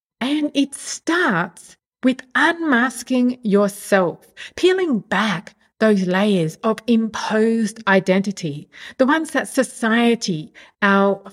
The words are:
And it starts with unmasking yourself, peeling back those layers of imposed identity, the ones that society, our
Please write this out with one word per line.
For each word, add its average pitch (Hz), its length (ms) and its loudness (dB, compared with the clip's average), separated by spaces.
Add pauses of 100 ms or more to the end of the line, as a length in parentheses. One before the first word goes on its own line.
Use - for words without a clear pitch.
(200)
And 294 320 -2
it 277 220 -2
starts - 1000 -4 (260)
with 254 200 0 (120)
unmasking 254 1080 0
yourself, 196 840 0 (300)
peeling 359 420 2
back 190 560 -4 (240)
those 208 300 4
layers 185 560 0
of 220 140 0 (100)
imposed 226 960 0
identity, 190 840 0 (300)
the 262 80 4
ones 311 240 0
that 262 180 -4
society, 233 1040 -2 (300)
our 196 400 2 (100)